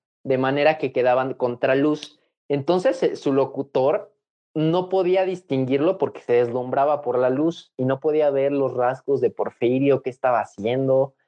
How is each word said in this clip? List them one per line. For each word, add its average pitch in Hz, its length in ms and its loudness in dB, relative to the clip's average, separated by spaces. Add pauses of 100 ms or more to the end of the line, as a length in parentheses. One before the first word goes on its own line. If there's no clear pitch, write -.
(240)
de 131 120 2
manera 147 420 2
que 135 140 -4
quedaban 127 420 0
contraluz. 135 840 -2 (300)
Entonces, 175 560 0
eh, - 120 -2
su 143 160 -2
locutor 135 800 -2 (400)
no 165 360 0
podía 185 360 0
distinguirlo 143 720 -2
porque 139 240 -4
se 123 140 -2
deslumbraba 127 680 0
por 123 160 -2
la 127 120 2
luz 156 460 -2
y 127 80 -4
no 135 160 -2
podía 151 300 2
ver 135 220 0
los 135 220 0
rasgos 127 460 -2
de 117 100 2
Porfirio, 127 720 0
qué 131 80 -6
estaba 120 300 0
haciendo, 131 760 -2 (140)